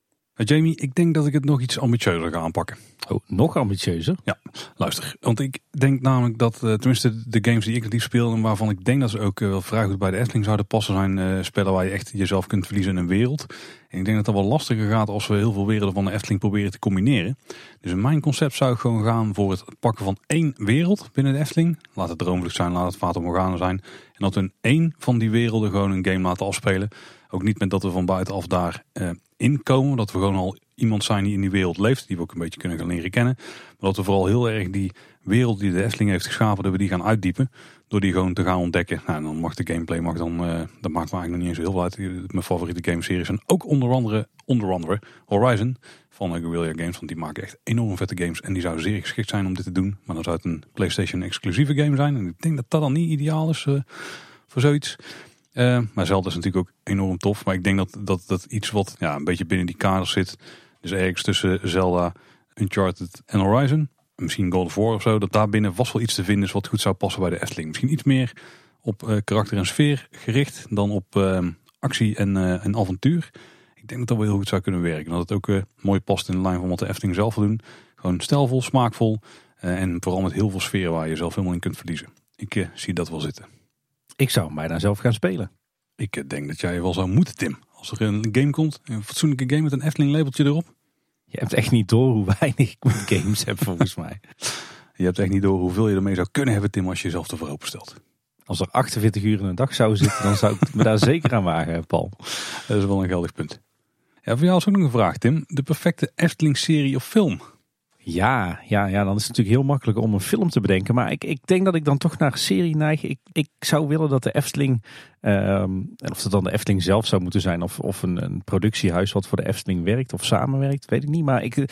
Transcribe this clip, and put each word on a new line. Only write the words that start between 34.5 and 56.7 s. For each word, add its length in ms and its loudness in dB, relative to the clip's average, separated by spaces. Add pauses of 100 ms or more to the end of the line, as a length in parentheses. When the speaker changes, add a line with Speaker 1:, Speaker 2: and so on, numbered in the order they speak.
Speaker 1:
die 220 -2 (300)
wereld 380 2
die 120 2
de 120 0
Efteling 260 0
heeft 160 0
geschapen, 380 0
dat 80 2
we 60 0
die 100 2
gaan 160 -2
uitdiepen. 480 0 (360)
Door 120 0
die 120 2
gewoon 220 2
te 100 0
gaan 160 2
ontdekken. 480 0
Nou, 160 -2
dan 160 -6
mag 160 -4
de 180 -4
gameplay, 260 -2
mag 180 -2
dan, 280 -2
eh, 140 -2 (220)
dat 100 -4
maakt 200 -4
me 80 -4
eigenlijk 100 -6
nog 80 -4
niet 100 -2
eens 100 -4
heel 140 -2
veel 120 0
uit. 140 -4 (340)
Mijn 120 -2
favoriete 480 -2
gameseries 340 -2
zijn 200 -4
ook 220 8
onder 240 2
andere, 360 0 (180)
onder 260 2
andere 300 0 (240)
Horizon 500 2 (340)
van, 260 -4
eh, 60 -4
Guerrilla 320 -2 (100)
Games. 120 -4
Want 120 -12
die 100 -8
maken 260 -8
echt 200 -16
enorm 340 0
vette 200 -4
games. 240 -4
En 120 -6
die 80 -2
zou 180 -2
zeer 220 -2
geschikt 280 -6
zijn 160 0
om 80 -2
dit 100 -6
te 80 -8
doen. 320 0
Maar 120 -8
dan 80 -6
zou 120 -2
het 100 -8
een 180 -6 (100)
PlayStation 480 -2
exclusieve 540 -2
game 200 2
zijn. 220 0
En 100 -4
ik 140 -10
denk 140 0
dat 120 -6
dat 140 0
dan 120 0
niet 160 0
ideaal 400 0
is, 180 -2
eh, 80 2 (720)
voor 140 -2
zoiets. 340 2 (580)
Eh, 260 4 (140)
maar 120 0
Zelda 240 0
is 60 -6
natuurlijk 320 -2
ook 60 -20 (100)